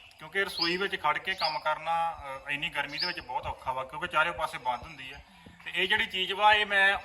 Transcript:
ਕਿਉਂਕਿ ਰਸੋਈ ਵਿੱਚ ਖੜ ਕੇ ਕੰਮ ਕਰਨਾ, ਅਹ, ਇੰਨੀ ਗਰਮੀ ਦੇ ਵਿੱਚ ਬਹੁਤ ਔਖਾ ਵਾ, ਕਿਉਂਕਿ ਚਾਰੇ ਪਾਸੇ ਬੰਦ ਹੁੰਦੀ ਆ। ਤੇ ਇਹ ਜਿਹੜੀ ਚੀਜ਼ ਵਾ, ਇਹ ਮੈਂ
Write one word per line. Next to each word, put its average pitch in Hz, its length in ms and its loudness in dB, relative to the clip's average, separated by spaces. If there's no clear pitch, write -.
ਕਿਉਂਕਿ 196 260 -2
ਰਸੋਈ 180 320 0
ਵਿੱਚ 196 260 -2
ਖੜ 151 160 4
ਕੇ 190 160 -2
ਕੰਮ 151 240 0
ਕਰਨਾ, 165 540 0
ਅਹ, 139 380 -10
ਇੰਨੀ 147 180 -2
ਗਰਮੀ 147 300 -4
ਦੇ 175 80 -2
ਵਿੱਚ 165 140 -4
ਬਹੁਤ 147 260 -6
ਔਖਾ 139 260 -6
ਵਾ, 131 120 -4
ਕਿਉਂਕਿ 151 220 -8
ਚਾਰੇ 165 240 2
ਪਾਸੇ 165 280 -4
ਬੰਦ 123 240 -4
ਹੁੰਦੀ 135 300 -12
ਆ। 143 60 -14
ਤੇ - 100 -12
ਇਹ 185 140 2
ਜਿਹੜੀ 214 180 2
ਚੀਜ਼ 185 260 -2
ਵਾ, 208 220 8
ਇਹ 208 120 4
ਮੈਂ 196 380 6